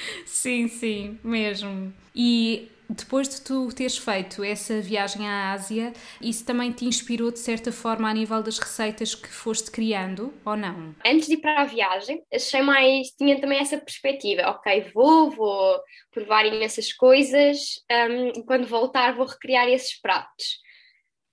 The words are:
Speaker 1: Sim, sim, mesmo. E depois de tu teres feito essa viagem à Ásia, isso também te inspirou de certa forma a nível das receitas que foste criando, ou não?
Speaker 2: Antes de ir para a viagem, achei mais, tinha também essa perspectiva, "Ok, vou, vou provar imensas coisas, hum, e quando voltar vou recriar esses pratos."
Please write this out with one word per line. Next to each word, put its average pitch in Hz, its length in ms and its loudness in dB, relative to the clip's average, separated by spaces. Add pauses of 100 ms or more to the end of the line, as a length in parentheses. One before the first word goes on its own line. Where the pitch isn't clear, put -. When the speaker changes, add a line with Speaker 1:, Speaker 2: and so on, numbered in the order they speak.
(260)
Speaker 1:
Sim, 240 420 -2
sim, 214 560 -6
mesmo. 202 680 -4 (220)
E 233 540 2 (200)
depois 269 380 -2
de - 140 -10
tu 262 320 -4
teres 254 240 -4
feito 196 460 -6
essa 208 360 -4
viagem 202 480 -4
à 202 260 -4
Ásia, 220 380 -6 (300)
isso 226 240 -6
também 247 260 -2
te 240 140 -6
inspirou 233 460 -2
de 233 80 -10
certa 233 320 -4
forma 226 380 -4
a 214 40 -2
nível 220 300 -2
das 220 160 -6
receitas 214 560 -4
que - 120 -20
foste - 440 -6
criando, 208 600 -4 (120)
ou 214 100 -2
não? 170 400 -8 (100)
Speaker 2:
Antes 311 220 4
de 302 60 4
ir 311 40 2
para 302 240 2
a 285 40 4
viagem, 214 560 -2 (100)
achei 262 300 0
mais, 269 460 4 (100)
tinha 277 240 4
também 277 180 0
essa 285 180 -2
perspectiva, 233 720 -2
"Ok, 202 440 0
vou, 302 380 6
vou 196 480 2 (320)
provar 214 340 2
imensas 220 480 -2
coisas, 277 880 6 (100)
hum, 240 360 2 (120)
e 226 60 -14
quando 254 220 0
voltar 247 480 2
vou 247 100 0
recriar 247 420 0
esses 254 320 0
pratos." - 600 -4 (720)